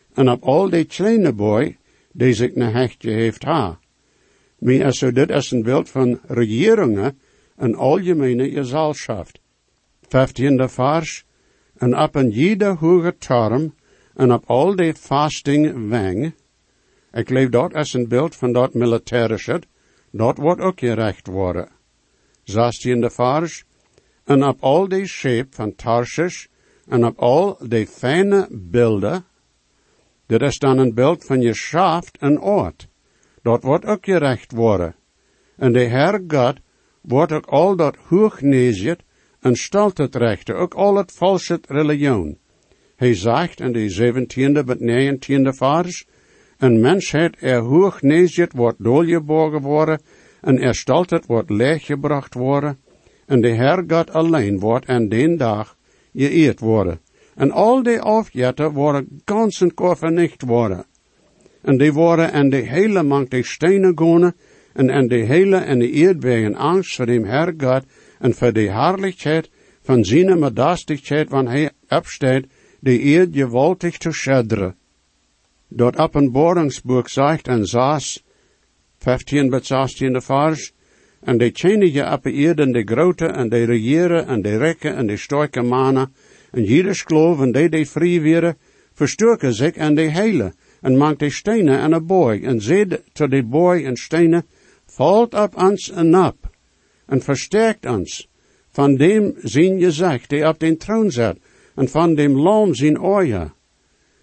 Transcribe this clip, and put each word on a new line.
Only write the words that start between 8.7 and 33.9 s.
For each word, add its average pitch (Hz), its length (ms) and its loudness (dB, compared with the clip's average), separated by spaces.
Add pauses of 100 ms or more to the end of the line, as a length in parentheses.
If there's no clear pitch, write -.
Vijftiende 131 600 0
vers. 151 560 -4 (520)
En 123 220 0
op 151 160 0
een 131 160 0
jede 190 480 0
hoge 170 400 2
torm, 123 560 0 (400)
en 127 180 4
op 117 140 0
al 165 300 0
die 165 180 0
fasting 143 920 -2
weng. 110 460 -4 (800)
Ik 117 180 -6
leef 131 180 2
dat 123 260 0
als 151 180 -6
een 120 160 -4
beeld 131 280 -2
van 123 160 -2
dat 123 220 0
militärische, 117 880 -2 (480)
dat 117 260 -2
wordt 165 240 -2
ook 185 180 -4
gerecht 110 480 -4
worden. 92 420 -6 (760)
Zestiende 120 640 -2
vers. 147 540 -4 (600)
En - 200 2
op 135 160 0
al 165 280 2
die 190 180 -4
scheep 131 480 -6
van 107 200 -8
Tarshish, 120 720 -4 (400)
en 120 180 0
op - 140 -2
al 156 400 0 (100)
die 110 180 -2
fijne 190 640 0
beelden, 110 760 -2 (1040)
dit 113 160 0
is 139 160 -2
dan 135 200 2
een 127 160 2
beeld 143 300 0
van 131 160 -2
je 117 140 0
schaft 170 640 -2
en 143 220 0
oort. 185 480 -4 (540)
Dat 117 200 0
wordt 151 220 0
ook 214 200 -4